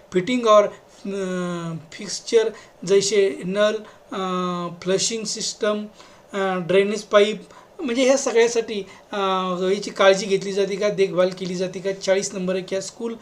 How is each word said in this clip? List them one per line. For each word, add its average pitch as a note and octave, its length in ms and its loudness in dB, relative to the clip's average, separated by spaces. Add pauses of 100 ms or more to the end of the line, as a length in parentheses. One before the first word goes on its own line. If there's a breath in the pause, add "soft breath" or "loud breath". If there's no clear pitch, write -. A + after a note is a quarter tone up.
(140)
फिटिंग A3+ 340 2
और, G#3 160 10 (420 loud breath)
अ, F3+ 680 -4 (180)
फिक्स्चर A3 580 0 (380 loud breath)
जैसे G3 580 2
नल, G#3 300 0 (360 loud breath)
अ, F3+ 560 -4 (140)
फ्लशिंग G3 420 -2
सिस्टम, G#3 640 -4 (480 loud breath)
अ, F#3+ 240 -2
ड्रेनेज G3 440 2
पाइप, G#3 400 4 (380 loud breath)
म्हणजे C4 240 0
ह्या C4 140 4
सगळ्यासाठी, A3+ 680 0 (240 loud breath)
अ, G#3 60 -8 (440)
याची G3 280 -2
काळजी G3 360 4
घेतली G3 280 -2
जाते G3 220 -2
का, G#3 140 0
देखभाल F3+ 400 2
केली F#3 260 -6
जाते F3+ 240 -6
का? F#3+ 120 -4
चाळीस F#3+ 420 -2
नंबर F#3 220 -4
आहे, F#3 80 -4
क्या F#3+ 180 -6
स्कूल A3+ 400 -10